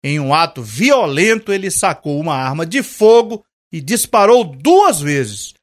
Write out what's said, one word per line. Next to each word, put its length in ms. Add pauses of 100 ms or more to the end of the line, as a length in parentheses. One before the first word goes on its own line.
Em 160
um 140
ato 300
violento, 880
ele 180
sacou 480
uma 160
arma 300
de 180
fogo 640 (280)
e 80
disparou 640
duas 560
vezes 640